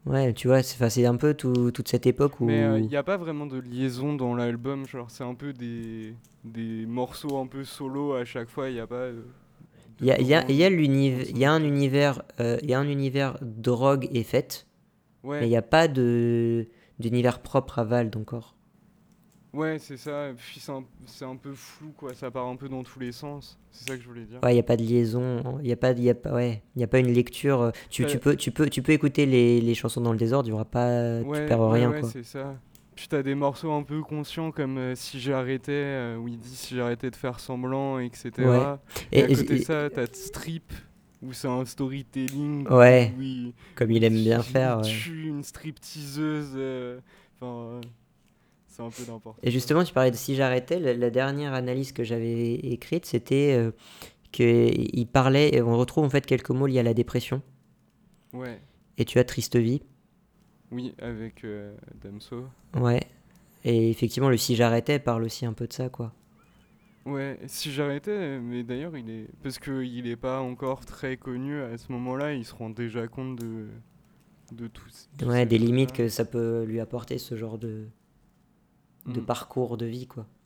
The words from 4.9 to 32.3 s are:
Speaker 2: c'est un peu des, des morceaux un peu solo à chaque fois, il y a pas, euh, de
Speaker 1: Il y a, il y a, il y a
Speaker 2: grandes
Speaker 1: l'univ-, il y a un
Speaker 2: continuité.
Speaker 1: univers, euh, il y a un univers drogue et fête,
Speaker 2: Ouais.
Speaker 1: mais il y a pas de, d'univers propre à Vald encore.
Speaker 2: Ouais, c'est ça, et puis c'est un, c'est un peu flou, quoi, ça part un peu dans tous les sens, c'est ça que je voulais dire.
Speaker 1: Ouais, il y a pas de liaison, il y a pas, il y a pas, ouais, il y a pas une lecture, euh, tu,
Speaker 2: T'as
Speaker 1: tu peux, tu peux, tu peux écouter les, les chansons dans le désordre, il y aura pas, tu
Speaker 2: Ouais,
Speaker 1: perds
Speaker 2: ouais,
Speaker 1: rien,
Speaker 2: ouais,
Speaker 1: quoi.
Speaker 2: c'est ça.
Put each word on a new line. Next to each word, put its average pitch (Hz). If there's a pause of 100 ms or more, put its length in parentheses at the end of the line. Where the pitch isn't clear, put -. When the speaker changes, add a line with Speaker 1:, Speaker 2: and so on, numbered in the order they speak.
Speaker 2:
c'est -
un 123
peu 139
des, 113 (320)
des 113
morceaux 127
un 131
peu 135
solo 139
à 123
chaque 120
fois, 135
il 123
y -
a 113
pas, 120
euh, 123 (800)
de 123
Speaker 1:
Il -
y 131
a, -
il 127
y 139
a, 165
il 143
y 160
a 190
Speaker 2:
grandes 180
Speaker 1:
l'univ-, 135
il -
y 131
a 147
un 160
Speaker 2:
continuité. 143
Speaker 1:
univers, 139 (180)
euh, 117
il 147
y 123
a 131
un 147
univers 139
drogue 123
et 117
fête, - (560)
Speaker 2:
Ouais. 147
Speaker 1:
mais 120
il 113
y 117
a 113
pas 160
de, 117 (320)
d'univers 120
propre -
à 117
Vald 113
encore. 110 (1000)
Speaker 2:
Ouais, 156
c'est 139
ça, 143
et 127
puis -
c'est 147
un, 135 (220)
c'est 120
un 131
peu 139
flou, 151
quoi, 131
ça 127
part 123
un 127
peu 135
dans 131
tous 131
les 123
sens, 143 (140)
c'est 123
ça 131
que 120
je 123
voulais 117
dire. 117
Speaker 1:
Ouais, 123
il 120
y -
a 113
pas 120
de 117
liaison, 120
il 127
y 120
a 117
pas, 127
il 120
y 120
a -
pas, -
ouais, 120 (140)
il 120
y -
a 110
pas 131
une 123
lecture, 123
euh, 117 (180)
tu, -
Speaker 2:
T'as 147
Speaker 1:
tu 139
peux, 143
tu -
peux, 151
tu 127
peux 156
écouter 147
les, 120
les 117
chansons 120
dans 117
le 113
désordre, 117
il 110
y -
aura 110
pas, 120
tu 123
Speaker 2:
Ouais, 151
Speaker 1:
perds 117
Speaker 2:
ouais, 110
Speaker 1:
rien, 120
Speaker 2:
ouais, 151
Speaker 1:
quoi. 117
Speaker 2:
c'est 120
ça. 135 (380)